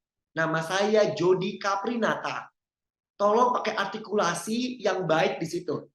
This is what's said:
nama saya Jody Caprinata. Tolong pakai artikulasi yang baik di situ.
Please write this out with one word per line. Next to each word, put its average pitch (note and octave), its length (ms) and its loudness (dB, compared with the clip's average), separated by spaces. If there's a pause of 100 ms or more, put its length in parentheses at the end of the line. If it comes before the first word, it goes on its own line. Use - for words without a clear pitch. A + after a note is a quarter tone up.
(320)
nama D#3+ 320 -2
saya G#3 480 2
Jody F3+ 480 2
Caprinata. G3 880 -2 (720)
Tolong A3+ 320 4
pakai - 240 -2
artikulasi G#3 1040 -2
yang F#3 240 0
baik E3 400 2
di - 20 -4
situ. D#3 300 -4 (180)